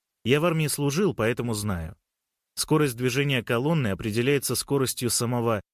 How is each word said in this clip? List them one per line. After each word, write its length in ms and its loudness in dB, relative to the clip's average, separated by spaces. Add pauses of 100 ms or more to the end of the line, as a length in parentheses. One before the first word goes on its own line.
(240)
Я 160 4
в 60 0
армии 220 0
служил, 460 0
поэтому 400 -2
знаю. 420 -4 (600)
Скорость 420 0
движения 460 0
колонны 460 2
определяется 680 0
скоростью 540 -2
самого 520 0 (120)